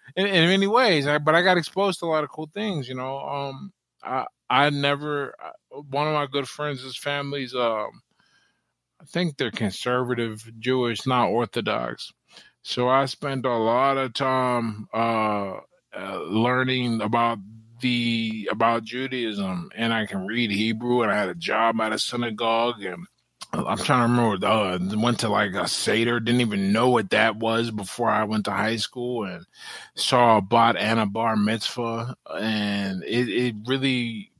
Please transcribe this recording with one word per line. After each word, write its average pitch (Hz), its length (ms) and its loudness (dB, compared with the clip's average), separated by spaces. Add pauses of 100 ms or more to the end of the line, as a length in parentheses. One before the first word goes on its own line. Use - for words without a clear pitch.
(160)
in, 190 100 0
in 185 220 4
many 190 200 4
ways. 202 380 4
I, 147 120 2
but 151 180 4
I 170 60 6
got 185 160 6
exposed 185 420 0
to 175 60 -6
a - 20 -2
lot 156 160 2
of 143 60 -6
cool 156 240 -12
things, 196 340 -4
you 127 80 -8
know. 131 240 -6
Um, 139 540 -8 (280)
I, 131 220 -4 (260)
I 139 200 6
never, 143 760 -2
uh, - 460 -16
one 143 180 -2
of 156 60 0
my 147 140 0
good 139 200 -4
friends, 147 340 -6
his 131 160 -14
family's, 143 560 -6
um, 113 500 -2 (960)
I 160 60 -20
think 175 320 -4
they're 127 140 -2
conservative, 117 920 -2 (140)
Jewish, 120 480 -2
not 123 240 2
Orthodox. 107 800 -2 (520)
So 123 260 -2
I 135 160 4
spent 131 400 -6
a 123 100 2
lot 120 400 2
of 131 200 -4
time, 123 760 0
uh, 107 640 0 (380)
uh, 95 280 -8
learning 123 760 0
about 117 360 2 (420)
the, 117 720 -2
about 113 340 2
Judaism, 117 880 -6
and 117 180 -2
I 107 140 -2
can 95 180 -6
read 117 240 -2
Hebrew, 113 540 2
and 107 80 2
I 98 40 2
had 101 140 0
a 90 60 -8
job 110 440 0
at 110 140 0
a 107 60 -4
synagogue, 117 800 -2
and 90 240 -8 (480)
I'm - 240 -2
trying 135 220 2
to 120 120 4
remember, 113 360 2
uh, 98 520 0
went 120 200 2
to, 113 100 0
like, 104 240 0
a - 140 -2
Seder, 117 520 0
didn't 117 220 2
even 101 320 0
know 117 160 4
what 113 220 2
that 107 240 4
was 113 340 0
before 110 400 -4
I 107 140 2
went 107 220 -2
to 107 60 -2
high 110 260 0
school, 120 480 -4
and 90 200 -10 (480)
saw 120 440 6
a 104 40 4
bat 113 340 6
and 107 240 2
a 110 60 2
bar 110 300 0
mitzvah, 113 800 -2 (200)
and 101 680 -2
it, 120 260 0
it 117 260 0 (120)
really 127 720 -4